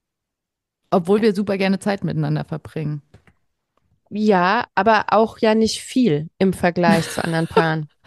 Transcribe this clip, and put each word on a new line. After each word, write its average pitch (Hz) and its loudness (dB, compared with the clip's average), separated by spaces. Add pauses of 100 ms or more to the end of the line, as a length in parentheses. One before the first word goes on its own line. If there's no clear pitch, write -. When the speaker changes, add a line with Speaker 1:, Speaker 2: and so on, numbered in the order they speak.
(920)
Speaker 1:
Obwohl 196 2
wir 220 2
super 196 -2
gerne 190 0
Zeit 202 -4
miteinander 151 -2
verbringen. 151 -8 (1080)
Speaker 2:
Ja, 202 2
aber 208 2
auch 214 2
ja 220 2
nicht 220 0
viel 165 -2 (100)
im 190 2
Vergleich 170 0
zu - -6
anderen 165 -2
Speaker 1:
<laughs> - -10
Speaker 2:
Paaren. 160 0 (180)